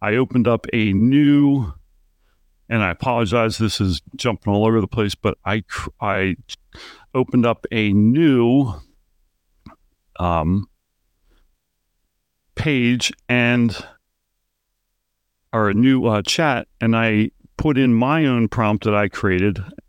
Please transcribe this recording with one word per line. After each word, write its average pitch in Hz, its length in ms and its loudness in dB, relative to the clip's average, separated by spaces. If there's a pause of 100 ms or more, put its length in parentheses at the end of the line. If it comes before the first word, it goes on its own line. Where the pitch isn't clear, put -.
I 107 140 -2
opened 123 320 0
up 117 240 -2
a 107 200 0
new, 139 800 2 (960)
and 113 140 -2
I 92 80 -2
apologize, 113 680 -2
this 113 220 -2
is 92 220 0 (140)
jumping 104 360 -4
all 104 140 2
over 113 140 2
the 95 80 -2
place, 104 260 -4
but - 300 -4
I 101 240 -4
cr-, - 220 -12 (100)
I 95 360 -2 (800)
opened 123 320 0
up 117 240 -2
a 107 220 0
new, 123 840 4 (1400)
um, 87 500 -2 (1900)
page 123 560 0 (160)
and, 120 460 2 (1800)
or 107 180 0
a 98 40 0
new, 123 320 2
uh, 107 160 0
chat, 143 460 -2 (120)
and 113 140 2
I 110 360 2 (260)
put 147 220 0
in 127 160 4
my 143 320 0
own 120 220 0
prompt 107 360 -2
that 104 100 0
I 104 140 0
created, 95 500 -2 (300)